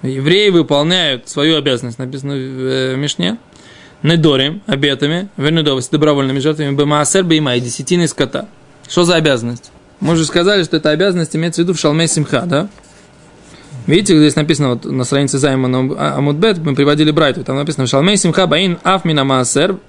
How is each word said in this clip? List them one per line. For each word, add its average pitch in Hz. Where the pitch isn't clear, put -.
Евреи 151
выполняют 156
свою 156
обязанность, 127
написано 135
в, -
э, 131
Мишне. 175
Недорим, 156
обетами, 147
бен 147
недовос, 143
добровольными 143
жертвами, 147
бе 143
Маасер 147
бе 165
Има, 143
и 123
десятиной 151
скота. -
Что -
за 170
обязанность? 123
Мы 156
же 165
сказали, 180
что 160
эта 151
обязанность 175
имеется 165
в -
виду 185
в 160
Шалмей 160
Симха, -
да? 170
Видите, 190
здесь 151
написано, 147
вот 120
на 127
странице 139
Займа 131
на 127
Ам-, 131
а-, 143
Амуд 143
Бет, 196
мы 151
приводили 147
Брайту, 143
там 135
написано: 143
«Шалмей 160
Симха 185
баин 175
аф 185
мина 147
маасер» 139